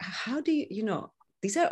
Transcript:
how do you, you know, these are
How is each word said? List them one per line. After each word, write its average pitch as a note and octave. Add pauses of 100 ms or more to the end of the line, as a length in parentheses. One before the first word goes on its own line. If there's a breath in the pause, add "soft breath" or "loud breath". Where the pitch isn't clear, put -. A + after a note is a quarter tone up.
how A3+
do D#4
you, D4
you G#3
know, F#3+ (300)
these G3+
are E4+